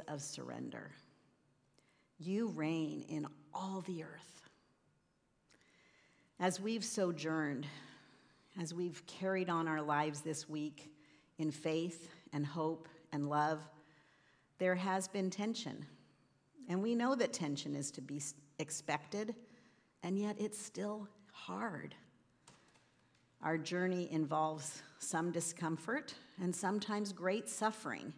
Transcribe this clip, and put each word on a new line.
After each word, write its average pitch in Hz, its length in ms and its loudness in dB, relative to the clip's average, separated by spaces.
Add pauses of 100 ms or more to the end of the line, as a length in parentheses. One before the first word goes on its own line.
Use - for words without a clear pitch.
of 147 140 -6
surrender." 120 680 -8 (1300)
You 190 300 0
reign 156 600 0
in 151 180 -2 (260)
all 190 280 -2
the 175 220 -4
earth. - 380 -16 (2000)
As 185 220 6
we've 214 240 2
sojourned, 156 840 2 (920)
as 170 160 -4
we've 175 320 -2
carried 190 440 0
on 165 180 4
our 156 140 2
lives 147 400 2
this 156 260 -4
week 151 460 -4 (460)
in 156 120 4
faith 165 580 -2 (220)
and 147 140 2
hope 160 420 0 (240)
and 143 160 0
love, 151 340 4 (960)
there 185 180 6
has 190 340 4
been 190 200 2
tension. 202 560 -2 (840)
And 185 120 4
we 233 140 4
know 247 200 6
that 233 180 4
tension 143 420 0
is 143 160 -2
to - 100 -10
be 139 140 -6
s-, 147 180 -6 (260)
expected, 190 760 -2 (680)
and 185 140 0
yet 208 220 0
it's 208 180 -2
still 208 520 -4 (240)
hard. 185 640 -6 (1500)
Our 156 160 4
journey 180 520 2
involves 156 720 2 (160)
some 170 340 0
discomfort 170 840 -2 (260)
and 180 140 0
sometimes 208 580 0
great 185 340 0
suffering. 156 720 -2